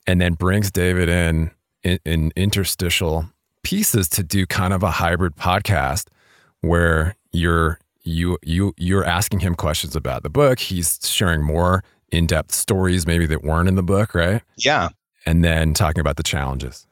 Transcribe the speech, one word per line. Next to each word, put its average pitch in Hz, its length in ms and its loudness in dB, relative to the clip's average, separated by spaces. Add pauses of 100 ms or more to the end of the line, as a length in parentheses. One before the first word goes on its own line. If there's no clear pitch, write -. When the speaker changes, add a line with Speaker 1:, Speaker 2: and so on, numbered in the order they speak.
Speaker 1:
and 92 120 2
then 90 140 2
brings 92 380 0
David 90 380 2
in, 82 420 0 (320)
in, 90 220 0
in 80 300 0
interstitial 87 920 -2 (320)
pieces - 480 0
to - 140 -2
do 95 240 0
kind 95 260 0
of 92 80 0
a 98 80 2
hybrid 85 460 0
podcast 90 720 0 (540)
where 85 540 2 (160)
you're, 82 460 0 (240)
you, 85 400 -2
you, 87 360 -2
you're 92 260 0
asking 90 380 0
him 90 120 0
questions 78 420 -4
about 65 280 -6
the - 60 -8
book. 131 300 2
He's 87 440 -4
sharing 85 400 0
more 87 400 2 (280)
in-depth 82 400 0
stories 92 560 0
maybe 85 200 2
that 76 160 -2
weren't 80 240 2
in 95 80 2
the 95 80 0
book, 98 320 0
right? 90 260 0 (160)
Speaker 2:
Yeah. 123 320 0 (360)
Speaker 1:
And 82 180 4
then 80 300 2
talking 80 280 0
about 73 160 -2
the 78 60 -4
challenges. 67 680 -6